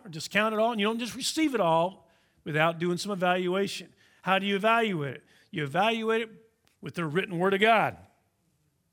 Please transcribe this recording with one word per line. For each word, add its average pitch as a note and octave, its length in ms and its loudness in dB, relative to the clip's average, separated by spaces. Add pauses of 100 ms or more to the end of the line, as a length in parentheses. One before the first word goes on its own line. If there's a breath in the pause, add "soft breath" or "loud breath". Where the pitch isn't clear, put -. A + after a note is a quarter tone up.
or G3+ 60 -18
discount G3+ 440 0
it G#3+ 60 0
all, A3+ 120 2
and G#3+ 80 -2
you G3+ 60 2
don't A3+ 120 0
just A3+ 160 -8
receive C#4+ 400 -2
it A3 60 0
all E3+ 460 2 (380 soft breath)
without D#3+ 340 0
doing F3 200 -2
some G3 120 -8
evaluation. F#3 800 -2 (300 soft breath)
How F#3+ 180 2
do G3 80 -2
you G3+ 100 0
evaluate G3 600 0
it? - 80 -20 (260 soft breath)
You D#3 140 -6
evaluate A3 560 0
it A3 320 -14 (300)
with E3 120 -12
the E3+ 120 -4
written E3+ 320 -2
Word F#3+ 160 2
of F#3+ 60 0
God. G3+ 360 4 (960)